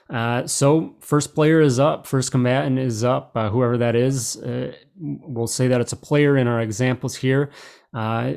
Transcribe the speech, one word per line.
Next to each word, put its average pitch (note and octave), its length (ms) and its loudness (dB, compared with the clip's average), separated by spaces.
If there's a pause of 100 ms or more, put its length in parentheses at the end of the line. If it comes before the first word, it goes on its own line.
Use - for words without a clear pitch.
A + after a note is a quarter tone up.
Uh, A#2+ 380 -4
so D#3 540 0
first - 340 -2
player D#3+ 260 4
is C3+ 180 4
up, D3+ 280 0
first C3 240 -2
combatant C3 480 0
is A#2+ 260 -2
up, B2+ 320 -2
uh, A2 140 -2
whoever A#2+ 260 0
that A#2 180 0
is. C3 440 -2
Uh, B2 340 -8 (240)
we'll C#3 500 -8
say B2+ 220 0
that B2 140 2
it's A#2 100 -6
a A2+ 40 -8
player D3 400 2
in B2+ 100 2
our A#2+ 140 0
examples A#2+ 560 -2
here. C3+ 340 0 (420)
Uh, A2+ 440 -2